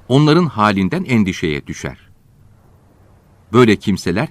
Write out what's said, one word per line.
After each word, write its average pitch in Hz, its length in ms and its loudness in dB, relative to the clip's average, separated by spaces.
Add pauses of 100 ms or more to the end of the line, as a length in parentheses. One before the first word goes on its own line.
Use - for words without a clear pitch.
onların 151 380 4
halinden 104 580 -2
endişeye 90 640 -2
düşer. 73 300 -12 (1600)
Böyle 110 220 6
kimseler 95 540 -4